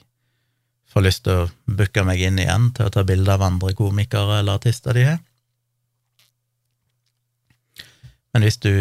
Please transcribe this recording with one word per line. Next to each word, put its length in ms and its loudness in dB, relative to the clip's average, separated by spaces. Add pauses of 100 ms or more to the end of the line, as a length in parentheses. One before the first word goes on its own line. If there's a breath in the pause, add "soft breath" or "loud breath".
(880)
får 160 0
lyst 200 0
til 200 0
å 40 -4 (300)
booke 260 0
meg 200 0
inn 160 0
igjen 340 2
til 120 -2
å 60 -4
ta 140 0
bilder 300 2
av 100 0
andre 300 -2
komikere 640 -2
eller 180 -2
artister 380 -2
de 100 4
har. 120 -2 (3250 loud breath)
Men 120 4
hvis 160 0
du 200 2